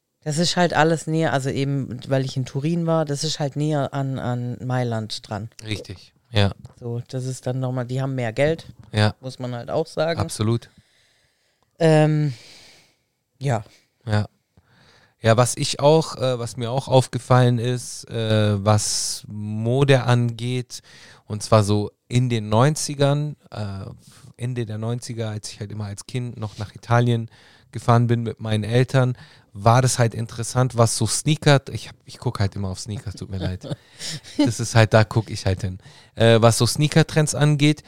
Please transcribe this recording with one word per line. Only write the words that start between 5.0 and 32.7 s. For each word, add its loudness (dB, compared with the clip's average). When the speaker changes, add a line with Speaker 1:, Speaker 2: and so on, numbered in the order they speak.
Speaker 1:
dran. -8
Speaker 2:
Richtig, -10
ja. 2
Speaker 1:
So, -8
das -8
ist -10
dann -4
nochmal, -4
die -6
haben -6
mehr -4
Geld, -2
Speaker 2:
Ja. 2
Speaker 1:
muss -14
man -8
halt -10
auch -2
sagen. -2
Speaker 2:
Absolut. -2
Speaker 1:
Ähm, 4
ja. -2
Speaker 2:
Ja. 0
Ja, 4
was 2
ich -4
auch, 2
äh, -2
was -10
mir -4
auch -4
aufgefallen 4
ist, -6
äh, 2
was 0
Mode 0
angeht, -2
und -8
zwar 6
so 0
in 2
den -4
neunzigern, 0
äh, -8
Ende -4
der -8
neunziger, -6
als -8
ich -14
halt -10
immer -8
als -10
Kind -8
noch -10
nach -10
Italien 0
gefahren 4
bin 0
mit -8
meinen -2
Eltern, 2
war 4
das 0
halt 2
interessant, -4
was 4
so 0
Sneaker, 2
ich -10
hab, -20
ich -20
guck -4
halt 0
immer -6
auf -8